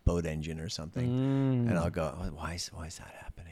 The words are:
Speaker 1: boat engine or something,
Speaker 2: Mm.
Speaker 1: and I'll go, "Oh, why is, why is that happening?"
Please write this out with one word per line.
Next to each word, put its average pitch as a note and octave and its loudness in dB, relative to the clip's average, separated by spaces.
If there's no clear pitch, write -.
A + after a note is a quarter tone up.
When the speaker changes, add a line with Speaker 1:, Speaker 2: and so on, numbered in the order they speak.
Speaker 1:
boat E2+ 4
engine D#2 -2
or D#2+ -4
something, G#2+ -2
Speaker 2:
Mm. C3 4
Speaker 1:
and F2 4
I'll E2+ 4
go, D#2 0
"Oh, E2+ -6
why D#2 -6
is, - -6
why D#2+ -8
is - -10
that - -14
happening?" - -16